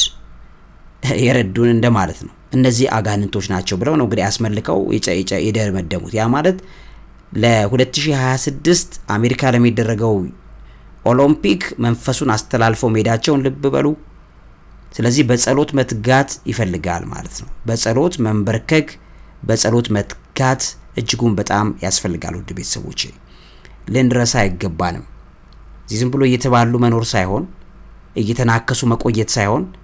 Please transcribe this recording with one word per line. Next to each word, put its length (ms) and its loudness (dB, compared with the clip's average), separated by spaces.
የረዱን 540 2
እንደማለት 500 2
ነው። 120 -14
እነዚህ 380 4
አጋንንቶች 580 -2
ናቸው 280 -2
ብለው 180 0
ነው 100 2
እንግዲህ 200 0
አስመልከው 540 -2
የጨ-፣ 260 0
የጨ-፣ 260 -2
የደመደሙት። 720 -2
ያ 140 0
ማለት 320 2
ለሁለት 600 2
ሺህ 200 0
ሃያ 240 0
ስድስት 520 0
አሜሪካ 420 2
ለሚደረገው 640 2
ኦሎምፒክ 580 4
መንፈሱን 520 0
አስተላልፈው 600 0
መሄዳቸውን 520 2
ልብ 220 -2
በሉ። 220 2
ስለዚህ 320 2
በጸሎት 480 2
መትጋት 580 2
ይፈልጋል 640 -4
ማለት 320 -12
ነው። 100 -14
በጸሎት 560 0
መንበርከክ፣ 680 0
በጸሎት 480 2
መትጋት 720 -2
እጅጉን 380 0
በጣም 320 0
ያስፈልጋል 540 -4
ውድ 180 -10
ቤተሰቦቼ። 500 -8
ልንረሳ 480 2
አይገባንም። 640 -2
እዚህ 180 -6
ዝም 120 0
ብሎ 140 0
እየተባሉ 540 4
መኖር 280 2
ሳይሆን፣ 380 -2
እየተናከሱ 720 0
መቆየት 440 0
ሳይሆን፣ 320 0